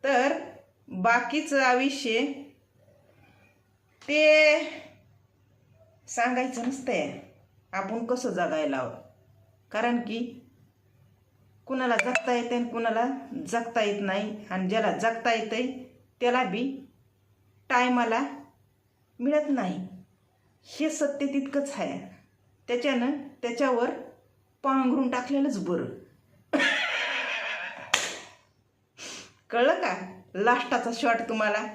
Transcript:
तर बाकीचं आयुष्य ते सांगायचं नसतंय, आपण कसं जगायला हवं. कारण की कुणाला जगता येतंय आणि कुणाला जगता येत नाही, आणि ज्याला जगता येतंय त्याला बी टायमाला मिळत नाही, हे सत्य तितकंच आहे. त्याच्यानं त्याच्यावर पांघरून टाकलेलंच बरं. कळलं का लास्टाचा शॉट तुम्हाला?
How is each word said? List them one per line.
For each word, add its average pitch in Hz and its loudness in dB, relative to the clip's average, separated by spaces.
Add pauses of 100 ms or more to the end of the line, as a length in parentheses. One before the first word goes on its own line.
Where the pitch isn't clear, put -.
तर 269 4 (540)
बाकीचं 247 2
आयुष्य 254 2 (1800)
ते 302 8 (1500)
सांगायचं 247 0
नसतंय, - -4 (540)
आपण 202 -4
कसं 233 -2
जगायला 156 0
हवं. 123 -6 (760)
कारण 240 0
की 226 -6 (1160)
कुणाला 254 0
जगता 247 0
येतंय 240 -2
आणि 240 -2
कुणाला 226 0 (420)
जगता 233 -2
येत 202 0
नाही, 202 -4
आणि 185 -2
ज्याला 208 0
जगता 226 2
येतंय 220 -2 (380)
त्याला 247 4
बी 233 -4 (840)
टायमाला 247 4 (1000)
मिळत 294 2
नाही, 202 -2 (760)
हे - -2
सत्य 285 -2
तितकंच 277 -2
आहे. 160 -4 (680)
त्याच्यानं 240 0 (300)
त्याच्यावर 240 2 (760)
पांघरून 262 4
टाकलेलंच 254 0
बरं. 170 0 (3750)
कळलं 247 4
का 190 -4 (140)
लास्टाचा 240 2
शॉट 233 2 (140)
तुम्हाला? 214 0